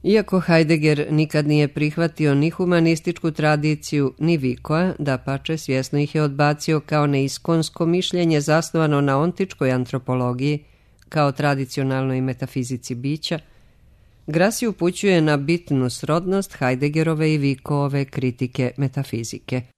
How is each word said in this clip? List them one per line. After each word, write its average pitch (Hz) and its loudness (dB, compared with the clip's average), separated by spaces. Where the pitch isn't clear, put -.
Iako 196 2
Heidegger 156 2
nikad 151 2
nije 151 4
prihvatio 151 0
ni 147 2
humanističku 165 0
tradiciju, 151 0
ni 165 2
Vicoa, 156 -2
dapače, 139 -4
svjesno 131 -2
ih 147 -2
je 156 2
odbacio 147 0
kao 147 0
neiskonsko 156 0
mišljenje 170 2
zasnovano 156 2
na 139 2
ontičkoj 170 -2
antropologiji, 127 -2
kao 147 2
tradicionalnoj 135 -2
metafizici 127 -6
bića, 151 -6
Grassi 190 0
upućuje 180 2
na 151 2
bitnu 139 0
srodnost 180 -2
Heideggerove 151 0
i 151 0
Vicoove 139 -2
kritike 127 -4
metafizike. 127 -4